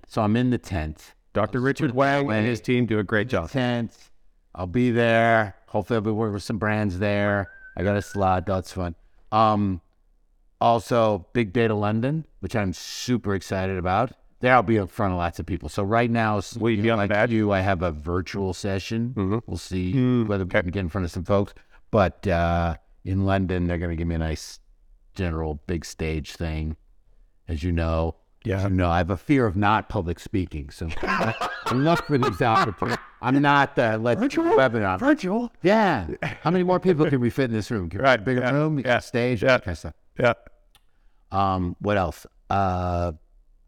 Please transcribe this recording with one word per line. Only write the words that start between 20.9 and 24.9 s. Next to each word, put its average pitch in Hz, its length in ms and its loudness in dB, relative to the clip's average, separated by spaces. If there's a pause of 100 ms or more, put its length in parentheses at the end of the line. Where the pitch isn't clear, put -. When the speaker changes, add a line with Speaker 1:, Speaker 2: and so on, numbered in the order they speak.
Speaker 1:
of 85 60 -8
some 90 120 -8
folks. 101 300 0 (360)
But, 98 380 0
uh, 85 480 0 (300)
in 95 200 0
London, 92 420 0
they're 87 100 -2
gonna 85 180 -4
give 82 120 -4
me 85 80 -2
a 80 40 -2
nice 80 400 -6 (560)